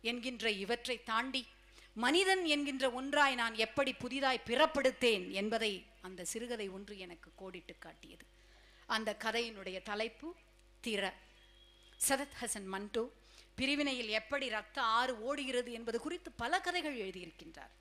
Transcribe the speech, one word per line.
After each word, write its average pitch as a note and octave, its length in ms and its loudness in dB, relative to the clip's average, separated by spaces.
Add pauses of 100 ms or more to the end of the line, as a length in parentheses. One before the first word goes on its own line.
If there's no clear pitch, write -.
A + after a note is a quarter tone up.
என்கின்ற A#3 480 -2
இவற்றை A3 520 -2
தாண்டி B3 440 -2 (460)
மனிதன் F4+ 520 6
என்கின்ற C#4+ 460 2
ஒன்றாய் C4+ 440 4
நான் A3+ 200 0
எப்படி A#3 380 2
புதிதாய் C4 540 0
பிறப்படுத்தேன் A#3 840 4
என்பதை G#3 540 0 (160)
அந்த F#3 240 -12
சிறுகதை A3+ 440 -6
ஒன்று G3 300 -12
எனக்கு F3 420 -14
கோடிட்டு F3+ 380 -14
காட்டியது. - 460 -18 (600)
அந்த A3 340 0
கதையினுடைய G#3+ 640 -4
தலைப்பு A3+ 520 -6 (500)
திற. G3+ 280 0 (960)
சதத் C#4 320 0
ஹசன் G#3+ 240 -6
மண்டோ G#3 480 -4 (420)
பிரிவினையில் C4+ 540 0
எப்படி B3 400 -2
ரத்த A3+ 340 -4
ஆறு A#3 400 2
ஓடுகிறது B3+ 500 -2
என்பது A3+ 280 -4
குறித்து E4+ 320 -6
பல D4+ 280 0
கதைகள் D#4+ 380 -2
எழுதியிருக்கின்றார். F3 720 -10 (100)